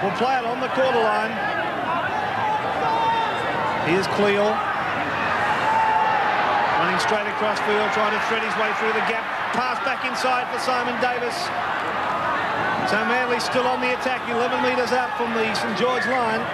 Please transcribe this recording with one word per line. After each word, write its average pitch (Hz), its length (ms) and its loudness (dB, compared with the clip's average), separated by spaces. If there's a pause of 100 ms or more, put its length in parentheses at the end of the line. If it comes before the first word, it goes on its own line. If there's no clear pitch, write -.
Will 196 160 0
play 262 160 2
it 254 80 0
on 240 160 -2
the 254 160 -2
quarter 254 240 4
line. 220 320 2 (2500)
Here's 180 320 2
Cleal. 202 320 4 (2250)
Running 185 160 0
straight 208 320 0
across - 320 -2
field, 208 320 2
trying 214 160 2
to 208 160 0
thread 226 160 0
his 220 160 -2
way 214 160 2
through 220 160 0
the 214 160 0
gap. 226 160 -2 (320)
Pass 247 320 0
back 254 160 -2
inside 247 480 0
for 247 80 -4
Simon 247 400 0
Davis. 247 480 0 (1400)
So 202 200 2
Manly 247 320 2
still 247 260 0
on 254 140 2
the 247 160 0
attack, - 320 -2
eleven 240 340 0
metres 254 300 2
out 247 240 0
from 233 180 -2
the 226 220 2
St 214 240 -2
George 247 260 2
line. 233 380 0 (100)